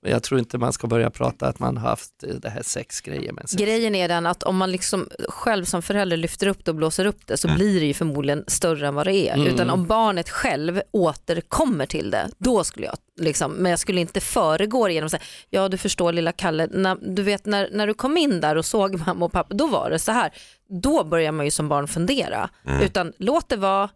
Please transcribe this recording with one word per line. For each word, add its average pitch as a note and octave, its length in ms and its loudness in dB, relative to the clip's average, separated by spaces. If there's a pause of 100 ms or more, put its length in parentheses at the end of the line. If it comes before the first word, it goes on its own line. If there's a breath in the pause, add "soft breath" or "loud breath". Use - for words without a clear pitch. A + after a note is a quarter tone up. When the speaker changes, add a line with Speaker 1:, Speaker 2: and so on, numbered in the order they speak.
Speaker 1:
men G2 100 0
jag A#2 100 2
tror C3+ 180 0
inte A#2 180 -6
man B2 140 0
ska - 140 -6
börja A2+ 240 2
prata - 360 -4
att - 120 -2
man B2+ 180 -2
har A2 120 -2
haft, - 220 -4 (180)
eh, - 60 -6
det - 160 -10
här G#2+ 120 -10
sexgrejen - 720 -8
med - 160 -14
sex. G3 120 0
Speaker 2:
Grejen A3 320 0
är F3+ 140 0
den E3+ 180 0
att F3 160 -2
om F#3+ 140 0
man F#3 160 2
liksom F#3 360 -2 (200)
själv G#3 360 -2
som F3 180 -2
förälder F#3+ 340 0
lyfter E3+ 300 -2
upp G3 180 -2
det F3 60 0
och D#3+ 60 0
blåser D#3+ 280 2
upp G#3 220 -2
det A#2+ 100 -2
så - 120 0
Speaker 3:
Mm. D#3 100 2
Speaker 2:
blir F#3+ 220 4
det D3+ 60 2
ju C#3+ 80 2
förmodligen D3 520 -2
större D3+ 420 0
än C#3 60 -2
vad D3 120 0
det F#3+ 80 2 (140)
är. - 60 0
Speaker 1:
Mm. C#3+ 120 4
Speaker 2:
Utan D3+ 240 2
om F3+ 160 2
barnet G#3 440 2
själv F3 500 0 (120)
återkommer F3 960 0
till D#3+ 240 -4
det, - 180 -2 (100)
då G#3 260 2
skulle - 220 -6
jag - 100 -8 (240)
liksom, D#3 320 0
men F3 180 2
jag E3 80 2
skulle F3+ 220 0
inte E3+ 200 -2
föregå G#3 680 2
det F#3 60 2
genom D#3 140 0
att D#3 40 -4
säga, E3 120 -4 (280 loud breath)
"Ja, F#3+ 180 2
du F#3+ 80 -2
förstår F3+ 360 0
lilla E3+ 200 0
Kalle, D#3+ 380 -2
när, F#3+ 260 0 (180)
du G3+ 80 0
vet G3+ 240 0
när, G3+ 260 0
när G#3 140 0
du G#3 80 0
kom C4+ 220 0
in C#4 240 2
där D3+ 160 2
och D#3+ 80 0
såg G3 420 0
mamma E3+ 180 0
och E3+ 80 -2
pappa, F#3 220 -2
då C4+ 120 2
var B3 240 0
det D#3+ 80 0
så A3 140 0
här." A3 200 2 (500 loud breath)
Då C#4 220 4
börjar D#3+ 280 2
man D#3 120 -2
ju D3 60 0
som D3+ 180 0
barn C#3+ 200 0
fundera. G3 640 -2 (160 soft breath)
Speaker 3:
Mm. C#3 160 0
Speaker 2:
Utan E3 360 0
låt C#4 300 0
det B3+ 80 0
vara G3 400 2